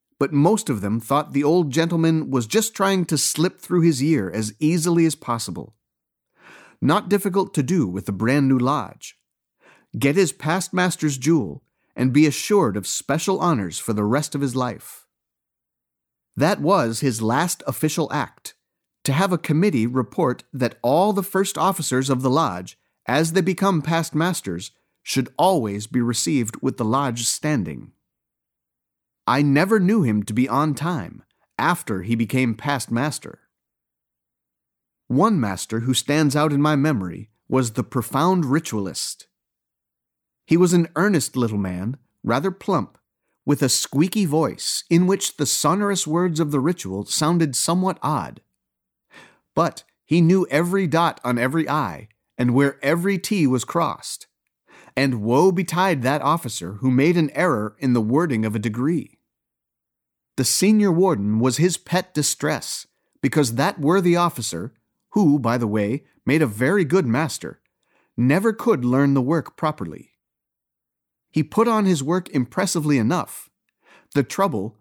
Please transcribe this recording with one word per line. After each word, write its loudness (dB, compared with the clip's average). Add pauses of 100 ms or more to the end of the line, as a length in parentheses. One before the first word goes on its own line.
(200)
but -2
most 2
of -2
them -2
thought -2
the 0
old 2
gentleman 0
was 0
just -2
trying 0
to -2
slip -2
through 0
his 4
year 0
as -4
easily 2
as 0
possible. -8 (1080)
Not 2
difficult 0
to 0
do 0
with -8
the -4
brand 2
new 4
lodge. -4 (800)
Get 2
his 4
past -4
master's 0
jewel, 0 (340)
and 0
be 6
assured 2
of -8
special -2
honors -2
for -6
the 0
rest 0
of -4
his -2
life. -8 (1300)
That 2
was 2
his -2
last 0
official -2
act, -8 (500)
to 0
have 2
a 0
committee 2
report -2 (100)
that -4
all 2
the -2
first -4
officers -2
of -2
the 0
lodge, -2 (300)
as 0
they 2
become 0
past -2
masters, -4 (320)
should -2
always 2
be -2
received -2
with -2
the -2
lodge -2
standing. -4 (1300)
I 2
never 4
knew 2
him 0
to -8
be 0
on 0
time, -6 (380)
after -2
he -2
became 0
past -4
master. -6 (1600)
One 2
master -4
who 0
stands 2
out 2
in 2
my 2
memory -2 (180)
was 0
the -2
profound 0
ritualist. -4 (1160)
He 4
was 4
an 4
earnest 0
little 0
man, -4 (260)
rather 0
plump, -4 (480)
with 2
a 2
squeaky 0
voice -4
in 4
which -2
the 0
sonorous 0
words 0
of 0
the 0
ritual -4
sounded 0
somewhat -2
odd. -4 (1120)
But -2 (200)
he 2
knew 4
every 0
dot 0
on 0
every 0
I, -4 (280)
and 0
where 2
every 0
T 0
was 0
crossed. -6 (680)
And 0
woe 4
betide 0
that 0
officer -4
who -2
made 4
an 2
error -2
in 2
the 2
wording 0
of -2
a -2
degree. -4 (1160)
The 0
senior 4
warden 2
was 2
his 0
pet -4
distress, -4 (360)
because 2
that 0
worthy 4
officer, -2 (380)
who, 4
by 0
the 0
way, 0 (220)
made 4
a 2
very 0
good 2
master, -4 (520)
never 2
could 0
learn 4
the 2
work -2
properly. -8 (1200)
He 0
put 0
on 2
his 2
work -2
impressively 0
enough. -2 (640)
The 4
trouble -2